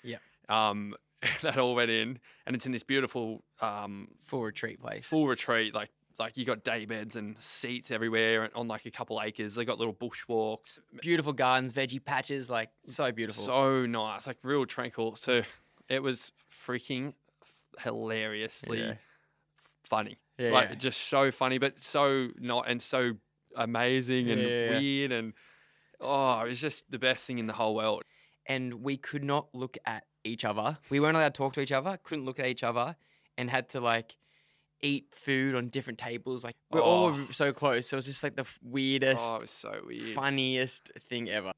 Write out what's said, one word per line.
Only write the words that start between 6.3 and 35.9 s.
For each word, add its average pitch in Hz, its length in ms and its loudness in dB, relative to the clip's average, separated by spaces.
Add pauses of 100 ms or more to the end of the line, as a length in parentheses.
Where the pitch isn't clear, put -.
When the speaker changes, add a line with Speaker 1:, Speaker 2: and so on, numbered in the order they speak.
Speaker 2:
you 127 80 -4
got 110 220 -2
day 113 180 0
beds 107 320 -8
and 107 260 -10
seats 123 500 -8
everywhere 113 520 4
and 107 100 -6
on, 117 140 -4
like, 107 180 -8
a 113 60 -12
couple 110 300 -6
acres. 107 340 -4
They 117 80 -2
got 113 160 -2
little 113 140 0
bushwalks. 110 840 -4 (240)
Speaker 1:
Beautiful 156 300 2
gardens, 131 400 2
veggie 131 320 -4
patches, 135 460 -4
like, 113 220 -2 (120)
so 131 300 0
beautiful. 107 320 -4
Speaker 2:
So 131 400 4
nice, 110 420 -2
like, 127 160 -8
real 135 220 2
tranquil. 113 500 -4
So 120 280 4 (440)
it 135 160 0
was 131 300 -4 (180)
freaking 127 640 -6 (640)
hilariously 110 1000 -4
Speaker 1:
Yeah. 113 140 -4 (920)
Speaker 2:
funny. 104 320 -2 (200)
Speaker 1:
Yeah. 120 140 2
Speaker 2:
Like, 123 280 6
just 127 280 -2
so 139 240 6
funny, 131 260 2
but 135 220 0
so 135 580 2
not, 120 320 -2
and 120 120 -2
so 123 320 0 (420)
amazing 123 720 2
and 113 120 2
Speaker 1:
Yeah. 120 360 2
Speaker 2:
weird 139 360 0
and, 113 200 -4 (680)
oh, 131 400 4
it 117 80 -2
was 120 120 -4
just - 300 -4
the 131 80 -6
best 127 260 2
thing 123 140 -4
in 113 80 -2
the 110 60 -4
whole 110 220 2
world. 110 280 0 (420)
Speaker 1:
And 127 380 -4
we 139 140 -2
could 139 260 -6
not 143 320 0
look 127 300 -8
at 113 200 -4 (200)
each 113 180 -4
other. 110 360 0 (100)
We 139 100 2
weren't 156 160 4
allowed 151 180 4
to - 40 -12
talk 135 160 0
to 147 80 -2
each 135 100 -4
other, 156 320 0
couldn't 147 220 -6
look 131 140 -6
at 131 80 0
each 127 160 -2
other, 123 340 0 (400)
and 123 120 -4
had 127 200 0
to, 135 100 -6
like, 117 380 0 (640)
eat 143 320 -2
food 135 420 0
on 123 120 0
different 123 320 -6